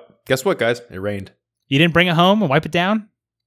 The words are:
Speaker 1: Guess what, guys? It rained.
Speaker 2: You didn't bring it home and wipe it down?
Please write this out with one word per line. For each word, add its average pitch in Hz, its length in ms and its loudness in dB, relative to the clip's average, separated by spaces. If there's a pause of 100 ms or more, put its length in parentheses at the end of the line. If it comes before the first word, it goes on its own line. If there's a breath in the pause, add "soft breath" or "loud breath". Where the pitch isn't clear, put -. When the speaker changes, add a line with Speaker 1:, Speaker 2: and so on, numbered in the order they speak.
(280)
Speaker 1:
Guess 131 180 -2
what, 190 140 -2
guys? 120 200 0 (120)
It - 80 -14
rained. 98 320 -8 (380)
Speaker 2:
You 135 100 0
didn't 165 140 2
bring 170 140 4
it 175 60 0
home 185 300 4
and 165 80 -2
wipe 156 160 0
it 156 40 -14
down? 190 380 -2 (380)